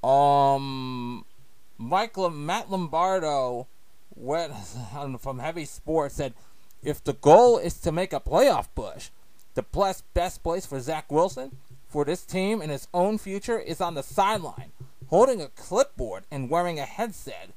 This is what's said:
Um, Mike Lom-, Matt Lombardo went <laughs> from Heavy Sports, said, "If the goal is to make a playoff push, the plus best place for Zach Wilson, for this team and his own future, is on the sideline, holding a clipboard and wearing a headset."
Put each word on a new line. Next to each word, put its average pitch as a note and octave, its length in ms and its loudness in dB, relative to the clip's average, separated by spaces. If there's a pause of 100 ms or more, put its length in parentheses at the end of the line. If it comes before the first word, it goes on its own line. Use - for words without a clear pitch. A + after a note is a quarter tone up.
Um, C3+ 1200 4 (520)
Mike F#3 380 0
Lom-, E3 300 -2
Matt F#3+ 240 -2
Lombardo D#3+ 960 0 (500)
went D3 400 -4
<laughs> A#2+ 640 -8
from C3 200 -8
Heavy D#3+ 260 -6
Sports, D3+ 480 -2
said, C3+ 220 -4 (480)
"If C#3+ 200 -4
the C#3 100 0
goal G#3+ 440 10
is - 220 -2
to E3+ 120 0
make F3 220 -2
a - 60 -2
playoff F#3+ 560 4
push, - 340 -8 (460)
the - 80 -2
plus F#3+ 400 0 (100)
best F3+ 300 0
place F3 240 -4
for C3+ 120 -6
Zach D3+ 320 -6
Wilson, F#3+ 460 2 (300)
for D3 180 0
this E3 180 -2
team F#3+ 380 0
and D#3 80 -6
his C#3 240 -6
own G3 240 2
future, G3+ 400 -4
is - 240 -6
on E3+ 140 -2
the C#3 80 -4
sideline, G3 720 -2 (340)
holding A3 340 6
a C#3 60 -8
clipboard B2 800 -2
and C3+ 220 -4
wearing E3+ 280 0
a C#3 60 -4
headset." A2 720 -8